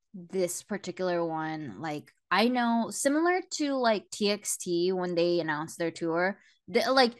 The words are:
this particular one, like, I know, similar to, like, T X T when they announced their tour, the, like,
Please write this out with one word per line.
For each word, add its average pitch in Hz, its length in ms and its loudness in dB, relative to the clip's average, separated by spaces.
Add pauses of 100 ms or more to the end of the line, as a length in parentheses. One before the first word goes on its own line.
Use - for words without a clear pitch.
(140)
this 180 500 -4
particular 180 600 -2
one, 156 560 -4
like, 151 320 -8 (200)
I 208 180 4
know, 233 400 2
similar 320 500 2 (140)
to, 285 220 -2
like, 226 360 0
T 202 200 0
X - 260 -4
T 175 340 0
when 180 240 -2
they 175 240 4
announced 156 380 -4
their 165 140 -2
tour, 175 480 -2 (280)
the, 185 240 0
like, 254 280 4